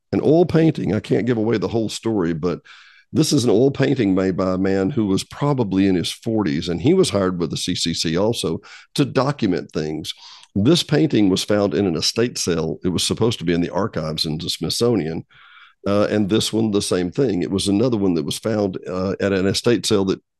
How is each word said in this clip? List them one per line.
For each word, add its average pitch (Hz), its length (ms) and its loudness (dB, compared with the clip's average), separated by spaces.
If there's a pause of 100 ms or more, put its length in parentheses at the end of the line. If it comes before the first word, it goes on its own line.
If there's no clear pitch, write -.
(120)
an 101 120 0
oil 165 220 6
painting. 160 500 2
I 104 60 -2
can't 117 260 0
give 123 100 0
away 110 200 0
the 92 100 -2
whole 110 220 -2
story, 95 440 -2
but 82 280 -4 (500)
this 143 200 2
is 120 140 2
an 123 40 4
oil 120 220 4
painting 127 420 2
made 95 220 2
by 92 180 0
a 92 40 -2
man 95 320 0
who 110 160 0
was 95 180 0
probably 104 640 0
in 92 80 2
his 85 160 -2
forties, 87 560 -2
and 85 140 -4
he 143 120 4
was 190 160 4
hired 92 300 0
with 85 100 -2
the - 80 -6
C - 160 -4
C 85 200 -2
C 82 240 -2
also 95 420 -2 (360)
to 147 100 2
document 120 680 0
things. 78 420 -6 (400)
This 127 300 2
painting 139 460 2
was 95 140 2
found 101 300 0
in 101 120 0
an 85 100 0
estate 113 420 -2
sale. 80 460 -2
It 92 60 -2
was 87 140 -2
supposed 113 360 0
to 82 60 -8
be 85 80 2
in 85 80 2
the 85 120 -2
archives 80 520 -4
in 78 120 -2
the 82 120 -8
Smithsonian. 90 760 -2 (600)
Uh, 101 220 2
and 107 200 0
this 107 220 0
one, 110 200 0
the 101 100 0
same 90 280 -2
thing. 98 320 0
It 71 100 -4
was 95 160 -2
another 110 300 2
one 98 180 2
that 76 100 -2
was 80 120 -6
found, 104 400 -2 (100)
uh, 95 340 -4
at 98 100 2
an 95 140 2
estate 98 400 0
sale 98 200 2
that 92 160 -2 (180)